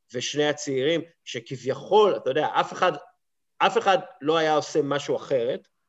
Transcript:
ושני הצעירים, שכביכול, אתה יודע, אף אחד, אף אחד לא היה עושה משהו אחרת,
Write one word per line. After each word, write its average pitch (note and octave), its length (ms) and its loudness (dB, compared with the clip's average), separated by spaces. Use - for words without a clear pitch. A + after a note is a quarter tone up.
ושני D3 340 -2
הצעירים, D3 520 -2
שכביכול, C3 920 0
אתה B2+ 140 -4
יודע, C#3 220 0
אף - 200 -2
אחד, F3+ 200 0
אף F#3+ 200 2
אחד G3 200 4
לא D#3 160 0
היה D#3 180 2
עושה D3 280 0
משהו C#3 340 -2
אחרת, C3 520 -2